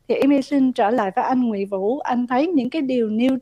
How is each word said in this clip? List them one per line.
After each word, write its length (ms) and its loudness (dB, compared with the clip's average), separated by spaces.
Thì 60 0
em 280 4
xin 300 0
trở 180 0
lại 260 0
với 80 0
anh 180 0
Nguyễn 260 -2
Vũ, 300 -2
anh 280 -2
thấy 200 0
những 240 0
cái 120 -4
điều 280 0
nêu 320 0